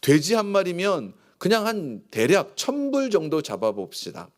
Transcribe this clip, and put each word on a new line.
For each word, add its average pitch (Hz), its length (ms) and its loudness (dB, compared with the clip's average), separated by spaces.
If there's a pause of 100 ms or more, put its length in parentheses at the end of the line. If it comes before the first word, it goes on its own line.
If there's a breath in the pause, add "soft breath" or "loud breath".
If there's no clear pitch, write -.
돼지 151 320 4
한 220 140 2
마리면 180 640 0 (240 soft breath)
그냥 220 280 2
한 165 360 -4 (100)
대략 139 460 2
천 277 340 -4
불 269 180 0
정도 156 320 0
잡아봅시다. 101 960 -6